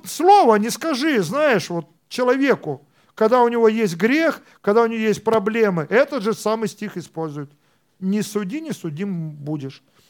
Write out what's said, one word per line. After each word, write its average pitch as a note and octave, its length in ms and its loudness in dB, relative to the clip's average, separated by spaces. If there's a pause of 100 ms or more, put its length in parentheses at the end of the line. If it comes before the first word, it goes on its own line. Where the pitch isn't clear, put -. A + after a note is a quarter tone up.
слово E4 500 6
не G#3 140 0
скажи, C#4+ 520 -2
знаешь, A#3+ 480 0
вот E3+ 180 -8 (200)
человеку, B3 800 0 (300)
когда A3+ 260 4
у A#3+ 80 4
него A#3 180 2
есть G#3+ 300 0
грех, C#4 440 0 (200)
когда G#3+ 220 2
у A#3 40 2
него A3+ 120 -4
есть A3 240 -2
проблемы, G#3+ 680 0
этот C4 340 0
же G#3+ 100 -2
самый A3 360 -4
стих - 260 -12
используют. D3 560 -10 (480)
«Не G3 220 -2
суди, G#3 400 -6
не D#4 100 -10
судим E3+ 600 -8
будешь». C#3+ 520 -10 (260)